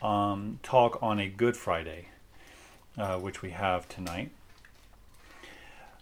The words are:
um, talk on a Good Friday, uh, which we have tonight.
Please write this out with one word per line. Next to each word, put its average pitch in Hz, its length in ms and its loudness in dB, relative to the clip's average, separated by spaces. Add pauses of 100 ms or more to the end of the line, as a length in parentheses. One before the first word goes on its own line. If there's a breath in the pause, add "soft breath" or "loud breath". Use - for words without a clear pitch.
um, 101 640 0
talk 123 400 6
on 107 160 2
a 98 80 0
Good 120 300 2
Friday, 82 500 -4 (920 loud breath)
uh, 95 220 -2
which 92 220 -8
we - 100 -8
have 92 380 0
tonight. 92 420 -8 (1700 loud breath)